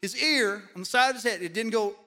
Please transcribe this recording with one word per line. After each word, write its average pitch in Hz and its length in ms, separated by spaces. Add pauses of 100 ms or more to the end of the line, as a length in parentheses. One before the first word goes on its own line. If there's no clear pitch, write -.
his 202 160
ear 240 580
on 175 60
the 185 60
side 254 240
of 262 60
his 220 80
head, 208 180
it 170 100
didn't 220 200
go 214 240 (100)